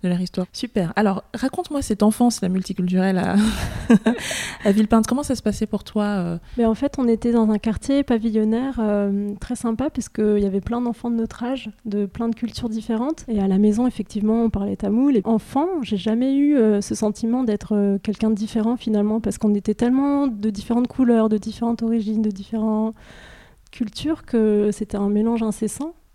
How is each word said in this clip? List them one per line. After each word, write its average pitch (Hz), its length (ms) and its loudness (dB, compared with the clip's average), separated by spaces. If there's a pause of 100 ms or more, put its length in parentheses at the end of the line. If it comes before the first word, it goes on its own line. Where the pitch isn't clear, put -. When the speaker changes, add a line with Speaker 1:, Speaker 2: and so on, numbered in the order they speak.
Speaker 1:
de 185 80 -2
leur 175 120 0
histoire. 180 320 -4
Super. 190 420 -4
Alors, 196 280 2 (100)
raconte-moi 277 500 -4
cette 202 200 0
enfance, 226 380 4
la 190 80 0
multiculturelle 185 680 0
à, - 160 0 (640)
<laughs> - 640 -4
à 208 80 4
Villepinte. 220 340 4
Comment 262 180 0
ça 262 120 -2
se - 80 -12
passait 214 240 -2
pour 202 160 -6
toi, 208 220 -2
euh ? 175 320 -2 (200)
Speaker 2:
Mais 233 80 2
en 226 80 2
fait, 285 240 -2
on 247 100 0
était 233 260 2
dans 226 180 4
un 214 80 2
quartier 269 440 0
pavillonnaire, 226 760 0
euh, 202 600 0
très 254 140 -6
sympa, 233 360 -2
parce - 180 -8
qu'il 208 300 2
y 202 60 2
avait 196 160 -2
plein 240 200 -4
d'enfants 240 300 -4
de 233 60 0
notre 226 260 -4
âge, 240 260 -6 (160)
de 202 220 -2
plein 233 220 -4
de 226 60 -2
cultures 240 340 -6
différentes. 226 580 -4
Et 220 120 -2
à 190 80 2
la 190 120 4
maison, 214 260 4
effectivement, 220 600 0
on 226 40 2
parlait 196 280 -2
tamoul. 240 400 2
Et 180 80 4
enfant, 233 420 0 (160)
j'ai 214 140 -2
jamais 233 380 0
eu, 285 220 4
euh, 214 240 4
ce 214 140 -4
sentiment 226 480 -2
d'être, 214 320 -2
euh, 202 260 2
quelqu'un 220 300 0
de 214 40 2
différent, 220 420 -2
finalement, 214 420 0
parce 214 180 -4
qu'on 208 160 2
était 208 220 0
tellement 277 500 2
de 220 240 -2
différentes 233 380 -2
couleurs, 233 420 4
de 214 80 2
différentes 226 460 -4
origines, 220 400 0
de 214 80 0
différentes 214 640 -2 (760)
cultures, 285 540 -4
que 208 460 2
c'était 202 260 -6
un 202 120 0
mélange 220 340 2
incessant. 226 500 -4 (220)